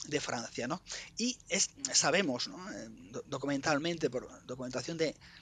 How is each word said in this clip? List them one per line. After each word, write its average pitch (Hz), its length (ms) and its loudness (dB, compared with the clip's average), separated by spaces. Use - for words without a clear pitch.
de 143 120 0
Francia, 120 480 -4
¿no? 165 140 -2
Y 240 180 0
es, 190 200 2
sabemos, 147 540 4
¿no? 95 100 -10
Eh, 110 180 -8
do-, 131 160 -6
documentalmente, 143 840 2
por 123 180 -2
documentación 127 500 -4
de, 156 180 2